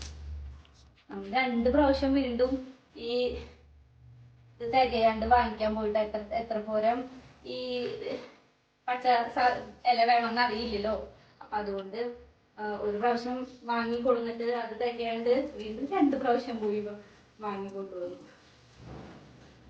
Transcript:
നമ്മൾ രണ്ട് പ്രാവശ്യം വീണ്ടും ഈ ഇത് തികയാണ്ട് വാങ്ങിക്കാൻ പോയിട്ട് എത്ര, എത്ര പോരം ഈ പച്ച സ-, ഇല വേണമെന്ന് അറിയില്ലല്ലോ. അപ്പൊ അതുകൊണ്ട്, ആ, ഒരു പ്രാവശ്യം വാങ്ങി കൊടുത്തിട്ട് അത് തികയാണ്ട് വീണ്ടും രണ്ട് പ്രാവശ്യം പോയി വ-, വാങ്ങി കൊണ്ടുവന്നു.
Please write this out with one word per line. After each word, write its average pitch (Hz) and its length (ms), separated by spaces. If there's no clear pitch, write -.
നമ്മൾ 196 200
രണ്ട് 247 400
പ്രാവശ്യം 269 440
വീണ്ടും 254 600
ഈ 247 300
ഇത് 233 80
തികയാണ്ട് 226 580
വാങ്ങിക്കാൻ 214 480
പോയിട്ട് 214 240
എത്ര, 214 200
എത്ര 220 400
പോരം 220 520
ഈ 254 140
പച്ച 247 180
സ-, 233 840
ഇല 233 120
വേണമെന്ന് 233 360
അറിയില്ലല്ലോ. 214 680
അപ്പൊ - 160
അതുകൊണ്ട്, 208 600
ആ, 214 100
ഒരു 208 280
പ്രാവശ്യം 240 500
വാങ്ങി 233 380
കൊടുത്തിട്ട് 233 520
അത് 226 220
തികയാണ്ട് 233 560
വീണ്ടും 226 420
രണ്ട് 277 180
പ്രാവശ്യം 247 420
പോയി 214 220
വ-, 208 200
വാങ്ങി 196 280
കൊണ്ടുവന്നു. 185 480